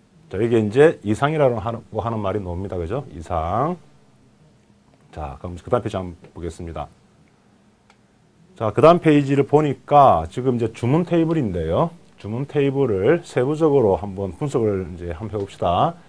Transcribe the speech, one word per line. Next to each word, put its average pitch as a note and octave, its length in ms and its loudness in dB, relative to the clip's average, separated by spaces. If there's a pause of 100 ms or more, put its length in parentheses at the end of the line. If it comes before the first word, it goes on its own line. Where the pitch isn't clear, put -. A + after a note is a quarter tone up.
(300)
자, F#2 80 -8
이게 A#2 220 2
이제 B2 440 4
이상이라고 C3+ 540 0
하는, A2+ 240 -8 (100)
하는 A2 280 -4
말이 G2+ 200 -2
나옵니다. F#2 380 -8
그죠? F#2+ 280 -6 (100)
이상. F2+ 640 -4 (1300)
자, D2 280 -12
그럼 F2 240 -12
그 - 80 -6
다음 A#2+ 100 2
페이지 G#2+ 160 -6
한번 F2+ 180 -8 (200)
보겠습니다. E2 520 -10 (1700)
자, A2 140 -2
그 - 80 0
다음 E3 180 8
페이지를 C#3+ 480 2
보니까 C#3+ 840 4
지금 B2 280 -2
이제 A2+ 160 -2
주문 D3 320 0
테이블인데요. D#3 840 0 (260)
주문 A2+ 280 -8
테이블을 C#3 800 0
세부적으로 C#3 720 2
한번 F#2+ 380 -6
분석을 G#2+ 640 -2
이제 E2+ 160 -10
한번 G#2+ 280 -8
해봅시다. G2 540 -2 (160)